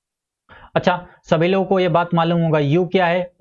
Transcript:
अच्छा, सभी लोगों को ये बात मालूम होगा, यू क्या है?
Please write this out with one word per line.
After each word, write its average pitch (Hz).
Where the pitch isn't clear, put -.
अच्छा, 170
सभी 165
लोगों 190
को 196
ये 180
बात 170
मालूम 170
होगा, 156
यू 151
क्या 185
है? 180